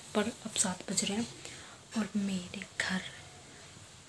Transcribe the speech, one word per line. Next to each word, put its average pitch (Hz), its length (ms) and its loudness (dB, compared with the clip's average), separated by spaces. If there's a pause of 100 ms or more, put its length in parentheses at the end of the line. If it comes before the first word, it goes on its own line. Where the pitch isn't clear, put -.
(160)
पर 214 60 8
अब 226 360 -2
सात - 340 2
बज 185 140 4
रहे 196 120 2
हैं। 233 100 4 (720)
और 208 180 4
मेरे 196 460 2 (200)
घर 185 200 4 (1080)